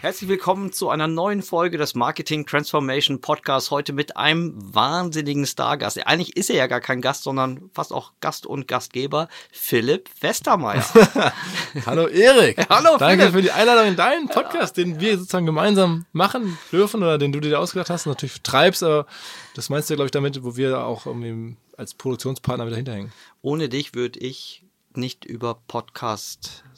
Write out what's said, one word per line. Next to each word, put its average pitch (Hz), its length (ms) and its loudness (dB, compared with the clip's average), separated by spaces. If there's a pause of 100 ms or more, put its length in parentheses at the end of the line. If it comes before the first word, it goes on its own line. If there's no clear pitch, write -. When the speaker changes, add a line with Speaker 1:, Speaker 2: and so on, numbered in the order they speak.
Speaker 1:
Herzlich 185 240 -6
willkommen 190 420 0
zu 165 200 -4
einer 156 180 0
neuen 190 320 -2
Folge 170 380 -2
des 147 160 -4
Marketing 151 500 -2
Transformation 143 760 -2
Podcasts. 143 480 -2
Heute 143 240 -4
mit - 240 -6
einem 160 360 0
wahnsinnigen 143 920 -2
Stargast. 131 600 -4
Eigentlich 165 300 0
ist - 140 -2
er - 60 2
ja 131 100 2
gar 123 160 -2
kein 127 180 -2
Gast, 127 220 -2
sondern 135 500 -4
fast - 180 -6
auch - 300 -10
Gast - 240 -6
und 139 240 -8
Gastgeber, 139 600 -4 (200)
Philipp 135 600 0 (100)
Westermeier. 160 640 0
Speaker 2:
<laughs> 208 480 6 (540)
Hallo 160 200 2
Erik. 202 580 8
Speaker 1:
<laughs> - 40 -4
Hallo 285 300 6
Speaker 2:
Danke 185 320 6
Speaker 1:
Philipp. - 20 -2
Speaker 2:
für 190 120 4
die 170 80 4
Einladung 226 340 6
in 185 100 2
deinen 269 320 2
Podcast, - 480 -2
den 175 240 -2
wir 208 160 2
sozusagen 180 300 -2
gemeinsam 170 680 2
machen 190 460 0 (120)
dürfen 202 320 2
oder 160 140 2
den 143 160 0
du 147 80 -4
dir 147 180 0
ausgedacht 175 300 -4
hast 170 160 -4
und 147 80 -2
natürlich - 300 -8
treibst, 165 400 2
aber 151 240 2 (480)
das - 160 -10
meinst 147 180 -2
du, 156 60 -2
glaub 143 100 0
ich, 127 80 -4
damit, 139 320 -2
wo 120 100 -6
wir 131 300 -2
auch 120 220 -6
irgendwie 117 500 -8 (220)
als - 160 -14
Produktionspartner 127 720 -4
wieder 113 100 -6
hinterhängen. 113 340 -8 (300)
Speaker 1:
Ohne 147 300 -4
dich 139 240 -6
würd 123 240 -4
ich - 480 -14 (280)
nicht 127 300 -10
über 117 420 -10
Podcast - 960 -10 (140)